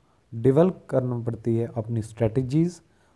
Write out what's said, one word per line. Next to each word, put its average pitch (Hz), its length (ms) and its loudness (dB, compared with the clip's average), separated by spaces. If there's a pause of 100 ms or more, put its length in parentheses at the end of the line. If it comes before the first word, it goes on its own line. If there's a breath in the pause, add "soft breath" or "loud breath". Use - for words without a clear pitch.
(360 soft breath)
डेवलप 135 540 2
करना 127 300 -2
पड़ती 113 380 -2
है 117 180 -2
अपनी 113 260 -4
strategies 131 680 0 (460 soft breath)